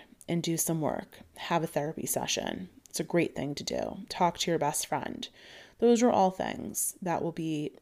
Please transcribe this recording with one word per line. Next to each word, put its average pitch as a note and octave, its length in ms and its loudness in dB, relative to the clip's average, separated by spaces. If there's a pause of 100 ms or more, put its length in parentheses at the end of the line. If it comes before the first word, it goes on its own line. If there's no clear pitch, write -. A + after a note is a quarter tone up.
(280)
and E3+ 140 0
do E3 160 0
some E3 240 0
work, - 380 -4 (180)
have E3+ 260 0
a E3 40 0
therapy D3 400 -4
session. - 600 -2 (220)
It's - 100 -6
a D#3+ 60 -2
great - 300 2
thing C#3+ 200 -4
to - 80 -8
do. - 360 -4 (100)
Talk E3+ 300 0
to F3 120 0
your D#3+ 60 2
best D3 300 -2
friend. - 420 -6 (480)
Those A#3 260 6
are B3 80 8
all F#3+ 200 6
things - 720 -4
that F3 200 0
will D#3+ 100 -2
be D#3+ 500 -4